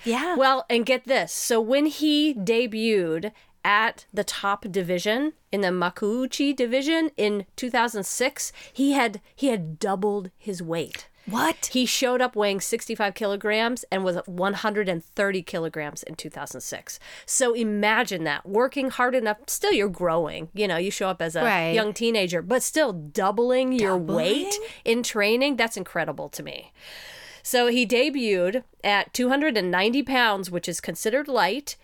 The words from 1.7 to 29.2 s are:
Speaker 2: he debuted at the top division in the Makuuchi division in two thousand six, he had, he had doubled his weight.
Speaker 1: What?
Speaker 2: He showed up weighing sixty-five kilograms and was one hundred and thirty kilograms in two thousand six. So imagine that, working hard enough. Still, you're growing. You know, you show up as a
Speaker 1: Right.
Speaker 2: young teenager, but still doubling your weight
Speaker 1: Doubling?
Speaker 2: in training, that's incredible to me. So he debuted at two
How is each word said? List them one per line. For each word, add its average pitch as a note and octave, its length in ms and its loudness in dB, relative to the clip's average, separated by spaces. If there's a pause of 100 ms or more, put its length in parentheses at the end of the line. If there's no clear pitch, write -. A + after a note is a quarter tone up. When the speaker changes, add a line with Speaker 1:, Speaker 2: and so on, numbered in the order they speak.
Speaker 2:
he D4 480 2
debuted G#3+ 1000 0 (320)
at G#3+ 480 2
the G3+ 120 -2
top G3+ 480 -2
division G3 640 0 (180)
in G3+ 100 0
the F#3+ 80 2
Makuuchi A3+ 840 0
division C#4 600 2
in G#3 300 0 (100)
two B3+ 140 -4
thousand A3+ 360 0
six, - 460 -2 (220)
he C#4 200 2
had, A#3 280 0 (140)
he C#4 120 -2
had E3 300 -2
doubled G3+ 580 -2
his F3+ 280 -8
weight. D#3+ 460 -6 (180)
Speaker 1:
What? C#4 460 -2
Speaker 2:
He B3+ 140 2
showed B3 340 2
up B3 140 0
weighing G3+ 260 2
sixty-five A3 540 -2
kilograms G#3+ 760 0
and F#3+ 120 0
was F3+ 140 0 (100)
one F#3 260 -2
hundred G#3 340 -2
and E3+ 160 -2
thirty G3 380 -2
kilograms D#3+ 640 -6
in - 100 -14
two D3+ 160 -12
thousand C3+ 320 -12
six. - 380 -12 (260)
So A#3+ 300 2
imagine G#3+ 720 0
that, D3 200 -2
working B3+ 460 0
hard B3 240 0
enough. G#3+ 220 0 (100)
Still, - 240 0
you're A3+ 180 2
growing. E3 640 -2
You G#3 140 0
know, E3+ 100 0
you F#3 140 -2
show F#3+ 180 -2
up F3 140 -4
as D#3+ 120 -4
a D#3+ 80 0
Speaker 1:
Right. F3+ 300 2
Speaker 2:
young G#3+ 200 2
teenager, G3 500 0
but A#3+ 180 2
still C#4+ 320 2
doubling A3 800 0
your G3+ 260 2
weight F3+ 540 0
Speaker 1:
Doubling? G#4+ 180 -6 (160)
Speaker 2:
in A#3 160 2
training, A#3 540 2
that's A3+ 220 -2
incredible D3+ 520 -6
to - 140 -12
me. C#3+ 280 -16 (720)
So A#3+ 260 2
he A#3+ 200 2
debuted A#3 760 2 (200)
at G3+ 300 2
two B3 160 2